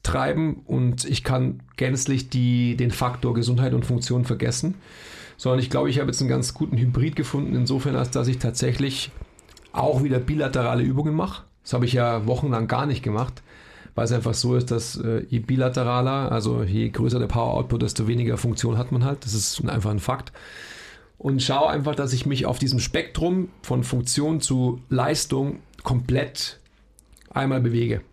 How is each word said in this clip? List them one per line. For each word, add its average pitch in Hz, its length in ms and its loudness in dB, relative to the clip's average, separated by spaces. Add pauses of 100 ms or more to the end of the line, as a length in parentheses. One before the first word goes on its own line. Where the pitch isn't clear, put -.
treiben 147 600 0
und 123 400 0
ich - 180 -2
kann 127 380 0 (160)
gänzlich 131 520 0
die, 123 460 2
den 120 160 2
Faktor 123 420 -2
Gesundheit 123 400 2
und 120 120 0
Funktion 123 400 0
vergessen, 123 500 -2 (640)
sondern 127 220 2
ich 123 100 0
glaube, 135 200 2
ich 131 100 2
habe 131 100 0
jetzt 120 120 -4
einen 131 80 2
ganz 127 240 0
guten - 240 -2
Hybrid 127 380 2
gefunden, 139 400 -2
insofern, 131 400 0
als 127 160 0
dass 123 160 0
ich 131 100 0
tatsächlich 127 760 -2 (600)
auch 135 320 2
wieder 131 160 2
bilaterale 127 640 2
Übungen 143 320 2
mache. 185 280 -2 (200)
Das - 100 -8
habe 123 120 2
ich 120 80 2
ja 120 340 2
wochenlang 120 400 0
gar 123 180 0
nicht 143 160 0
gemacht, 120 420 -2 (520)
weil 117 100 0
es 113 60 0
einfach 120 220 2
so 123 220 2
ist, 123 160 0
dass, 117 260 -2
äh, 113 320 -2
je 123 100 0
bilateraler, 127 920 0
also 117 300 0
je 107 260 0
größer 120 300 0
der 120 80 0
Power-Output, 120 540 0
desto 117 260 0
weniger 117 300 0
Funktion 117 400 0
hat 123 140 -2
man 123 140 2
halt. 139 180 -2
Das 107 100 -4
ist 110 360 -2
einfach 107 220 0
ein 104 80 0
Fakt. - 340 -4 (880)
Und 135 220 0
schaue 143 280 2
einfach, 147 260 0
dass 139 180 -2
ich 127 140 -2
mich 139 180 0
auf 127 140 -2
diesem 131 200 2
Spektrum 175 680 0 (140)
von 127 200 0
Funktion 143 560 0
zu 127 500 0
Leistung 139 680 0 (220)
komplett 127 800 -2 (720)
einmal 135 280 0
bewege. 117 420 2 (120)